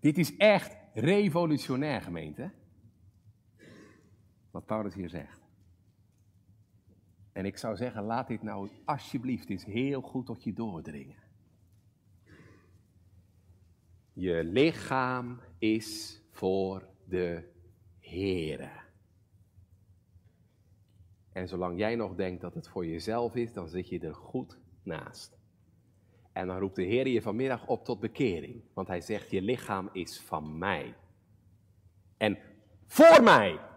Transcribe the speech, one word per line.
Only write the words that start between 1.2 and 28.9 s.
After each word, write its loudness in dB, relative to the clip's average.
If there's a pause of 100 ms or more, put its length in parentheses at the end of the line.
gemeente, -10 (2000)
wat -14
Paulus -4
hier -8
zegt. -12 (1900)
En -6
ik -4
zou -4
zeggen, -6
laat -4
dit -6
nou -8 (140)
alsjeblieft -6
eens -6
heel -4
goed -8
tot -12
je -4
doordringen. -10 (3000)
Je 0
lichaam 0 (180)
is -2
voor -2 (160)
de -4 (500)
Heere. -4 (2500)
En -8
zolang -4
jij -2
nog -4
denkt -4
dat -10
het -12
voor -6
jezelf -4
is, -4
dan -10
zit -6
je -6
er -8
goed -12 (240)
naast. -12 (920)
En -6
dan -4
roept -4
de 0
Heer 2
je 2
vanmiddag -4
op -2
tot -4
bekering. -4 (120)
Want -6
hij -4